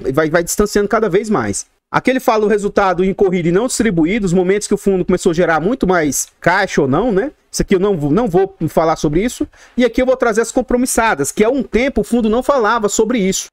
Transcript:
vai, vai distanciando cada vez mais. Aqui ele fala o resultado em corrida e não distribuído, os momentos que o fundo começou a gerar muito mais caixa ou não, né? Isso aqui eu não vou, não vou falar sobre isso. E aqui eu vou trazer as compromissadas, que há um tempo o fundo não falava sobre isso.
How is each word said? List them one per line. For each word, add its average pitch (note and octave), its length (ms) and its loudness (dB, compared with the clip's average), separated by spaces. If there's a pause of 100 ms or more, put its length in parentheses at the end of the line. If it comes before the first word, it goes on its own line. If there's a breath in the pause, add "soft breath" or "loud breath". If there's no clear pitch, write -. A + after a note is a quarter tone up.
(120)
vai, D#3 160 0
vai E3+ 140 2
distanciando G3+ 460 -2
cada A3+ 200 0
vez G#3+ 220 -2
mais. A2+ 340 -2 (320)
Aqui B3 140 0
ele C4 100 0
fala G#3+ 240 2
o G3+ 40 0
resultado G3 540 0
em F#3+ 120 0
corrida F3+ 340 0
e E3+ 40 2
não G#3+ 140 2
distribuído, G3 600 0
os E3 80 0
momentos F#3+ 340 0
que G#3 60 2
o - 20 0
fundo F#3+ 260 0
começou F3+ 280 0
a E3 40 -2
gerar E3 260 0
muito G#3+ 260 -2
mais E3+ 420 0 (100)
caixa F3+ 440 0
ou C#3 40 2
não, F3 240 0
né? G#3+ 220 -2 (180)
Isso - 120 -4
aqui - 120 0
eu F3+ 60 0
não G3 160 0
vou, C#3+ 140 -2
não A3 180 2
vou F#3+ 260 0 (140)
falar E3 280 0
sobre E3 280 -2
isso. C#4 240 -6 (300 soft breath)
E A#3+ 40 2
aqui B3 200 0
eu - 20 2
vou B3+ 100 2
trazer A#3 280 0
as A3+ 100 -6
compromissadas, A3+ 800 0
que G#3 100 0
há A3 60 4
um C4+ 140 0
tempo A#3 400 -2
o - 20 -2
fundo A3+ 240 0
não A#3 140 0
falava A3+ 480 2
sobre A3 280 0
isso. F#3 340 -2